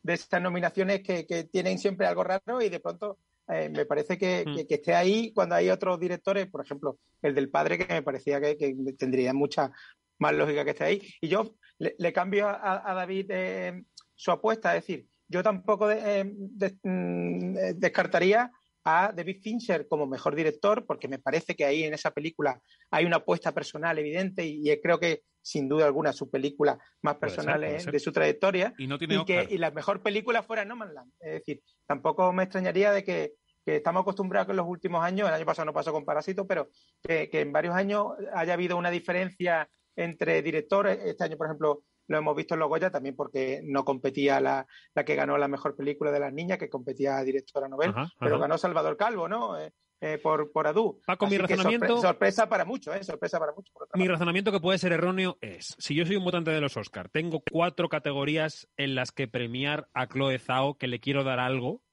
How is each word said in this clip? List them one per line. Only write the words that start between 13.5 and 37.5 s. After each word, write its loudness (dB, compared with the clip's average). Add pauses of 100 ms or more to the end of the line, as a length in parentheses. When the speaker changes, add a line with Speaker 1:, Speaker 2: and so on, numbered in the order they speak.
Speaker 1:
su -2
apuesta, 2
es -2
decir, -8 (180)
yo -2
tampoco 2
de-, 2
eh, -2 (120)
de-, -4
mm, -2
eh, 0
descartaría 4 (320)
a 4
David -6
Fincher -2
como 0
mejor -2
director, 2
porque -4
me -6
parece -2
que 0
ahí 2
en -2
esa -2
película -2 (300)
hay 4
una 4
apuesta 0
personal -2
evidente -2
y, -2
y 4
creo 4
que, 0 (180)
sin -4
duda 6
alguna, 2
su -8
película 2 (220)
más 0
Speaker 2:
Puede -2
ser, -8
Speaker 1:
personal, 0
Speaker 2:
puede -4
Speaker 1:
eh, -6
Speaker 2:
ser. -6
Speaker 1:
de 2
su -4
trayectoria, 2
Speaker 3:
Y -6
no -4
tiene -2
Speaker 1:
y 2
que, 2
Speaker 3:
Oscar. 0
Speaker 1:
y 0
la 0
mejor -2
película 0
fuera -4
No -10
Man's -12
Land. -18
Es -10
decir, -8 (240)
tampoco 2
me 2
extrañaría 2
de 2
que, -2 (320)
que 0
estamos 0
acostumbrados 0
que -4
en 0
los 0
últimos -2
años, 0
el 2
año -2
pasado 0
no -4
pasó -2
con -4
Parásito, -2
pero -2 (340)
que, 0
que 0
en -2